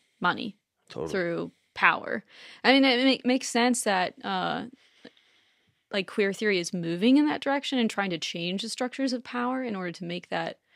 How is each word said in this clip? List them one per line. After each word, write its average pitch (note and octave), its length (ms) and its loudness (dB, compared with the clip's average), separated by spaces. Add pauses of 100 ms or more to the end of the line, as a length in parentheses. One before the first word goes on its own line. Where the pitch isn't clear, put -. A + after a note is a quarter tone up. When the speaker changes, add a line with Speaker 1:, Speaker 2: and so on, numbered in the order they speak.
(200)
Speaker 1:
money, F3+ 380 -2 (320)
Speaker 2:
Totally. - 220 -6
Speaker 1:
through E3+ 400 -4 (220)
power. - 500 0 (400)
I B3 100 6
mean, C4+ 120 8
it B3+ 400 4
ma-, - 20 2
makes B3+ 220 2
sense A#3+ 340 2
that, F#3+ 300 0 (120)
uh, F#3 400 -2 (1300)
like, G3+ 160 -2
queer G3 260 0
theory G3+ 260 0
is E3+ 140 -4
moving F3+ 440 4
in D4+ 100 4
that - 140 -2
direction C#4 380 -2
and A3+ 100 2
trying G3 200 -2
to E3+ 80 -2
change F3+ 440 -4
the A3+ 80 -8
structures B3+ 440 -4
of B3 100 -6
power B3+ 400 -4
in A3 120 -4
order F3+ 180 -6
to F3 100 -12
make F3 260 -8
that, E3 300 -4 (160)